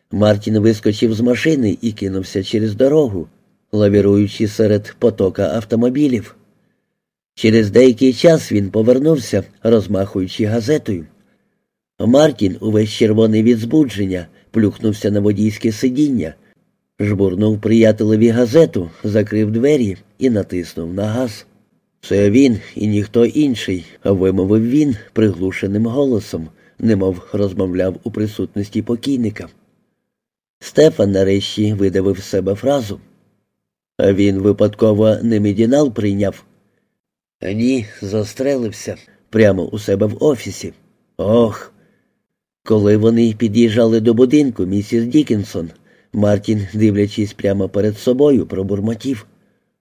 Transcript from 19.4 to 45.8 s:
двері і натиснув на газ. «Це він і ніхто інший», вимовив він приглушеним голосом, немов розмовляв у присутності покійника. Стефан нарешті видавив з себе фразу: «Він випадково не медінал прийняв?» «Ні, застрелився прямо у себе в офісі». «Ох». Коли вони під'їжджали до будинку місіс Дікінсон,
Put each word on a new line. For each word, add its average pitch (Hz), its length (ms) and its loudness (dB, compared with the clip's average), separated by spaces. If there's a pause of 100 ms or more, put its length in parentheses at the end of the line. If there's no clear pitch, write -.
двері 117 460 0 (220)
і 127 100 0
натиснув 90 640 -4
на 98 140 -4
газ. 117 380 -6 (560)
«Це 101 300 2
він 123 280 4 (160)
і 107 120 -4
ніхто 104 380 0
інший», 107 600 -2 (180)
вимовив 95 640 2
він 143 260 0 (180)
приглушеним 98 720 -2
голосом, 113 640 -4 (300)
немов 95 420 0 (120)
розмовляв 92 720 -2
у 107 80 -8
присутності 104 720 -6
покійника. 117 640 -6 (1120)
Стефан 139 520 2
нарешті 98 600 0
видавив 98 460 0
з - 40 -14
себе 98 320 -2
фразу: 120 440 -4 (1000)
«Він 98 400 2
випадково 104 840 2
не 110 160 0
медінал 113 540 0
прийняв?» 101 500 -4 (1120)
«Ні, 120 320 -2 (160)
застрелився 107 960 -6 (340)
прямо 98 360 2
у 107 140 -8
себе 101 260 -2
в 107 180 -4
офісі». 104 500 -4 (440)
«Ох». 110 560 -2 (920)
Коли 107 340 2
вони 113 400 2
під'їжджали 113 640 2
до 113 140 2
будинку 127 520 2
місіс 104 380 -2
Дікінсон, 110 640 -2 (440)